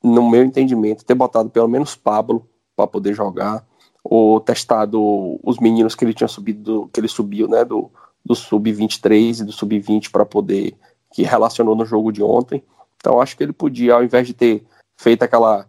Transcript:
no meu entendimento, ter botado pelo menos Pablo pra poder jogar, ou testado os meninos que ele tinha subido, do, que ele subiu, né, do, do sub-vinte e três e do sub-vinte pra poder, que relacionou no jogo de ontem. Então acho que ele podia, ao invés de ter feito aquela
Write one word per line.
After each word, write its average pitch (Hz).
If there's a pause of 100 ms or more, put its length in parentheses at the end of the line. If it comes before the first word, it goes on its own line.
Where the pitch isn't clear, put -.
no 120
meu 117
entendimento, 127
ter 131
botado 123
pelo 113
menos 135
Pablo 113 (300)
pra 104
poder 101
jogar, 101 (380)
ou 110
testado 107
os 120
meninos 113
que -
ele 113
tinha -
subido, 107
do, -
que -
ele 113
subiu, 104
né, 117
do, - (360)
do 120
sub-vinte 107
e -
três 113
e 107
do 104
sub-vinte 107
pra 104
poder, 101 (340)
que -
relacionou 113
no 110
jogo 110
de 104
ontem. 117 (360)
Então 123
acho -
que -
ele 151
podia, 120
ao 120
invés 123
de 123
ter 113 (320)
feito 117
aquela 113